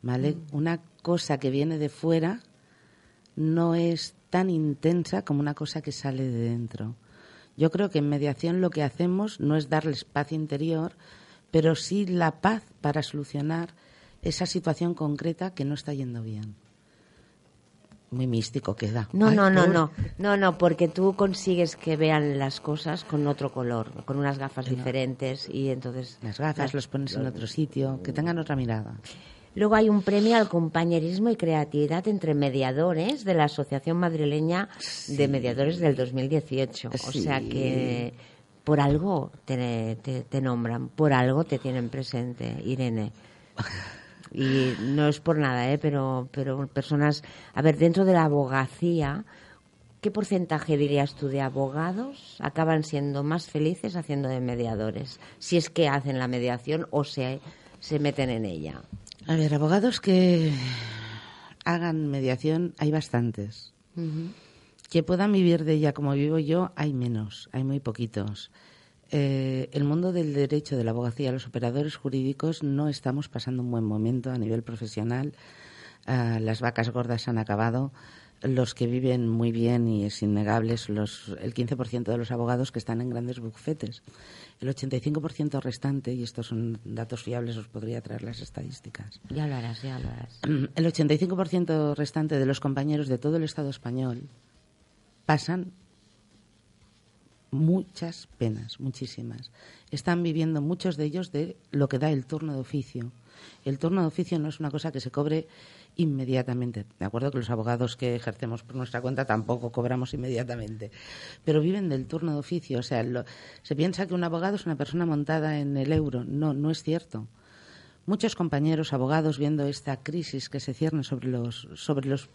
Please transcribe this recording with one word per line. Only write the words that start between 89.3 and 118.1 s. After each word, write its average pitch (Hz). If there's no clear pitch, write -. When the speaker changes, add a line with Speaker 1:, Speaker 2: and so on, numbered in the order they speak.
Speaker 2:
lo 147
harás, 117
ya 131
lo 127
harás. 120
Speaker 1:
<clears throat> 139
El 165
ochenta 151
y 151
cinco 185
por 180
ciento 160
restante 151
de 135
los 135
compañeros 143
de 127
todo 156
el 160
Estado 151
español 127
pasan 175
muchas 165
penas, 113
muchísimas. 123
Están 175
viviendo 160
muchos 170
de 151
ellos 175
de 156
lo 143
que 135
da 151
el 135
turno 156
de 135
oficio. 127
El 135
turno 175
de 160
oficio 170
no 151
es -
una 147
cosa 156
que 135
se 127
cobre 151
inmediatamente. 127
De 92
acuerdo 117
que 135
los 117
abogados 120
que 123
ejercemos 117
por 117
nuestra 120
cuenta 131
tampoco 113
cobramos 123
inmediatamente, 117
pero 151
viven 185
del 131
turno 160
de 147
oficio. 135
O 120
sea, 117
lo, 123
se -
piensa 180
que 175
un 180
abogado 170
es 196
una 160
persona 147
montada 156
en 143
el 135
euro. 139
No, 147
no 147
es 156
cierto. 151
Muchos 214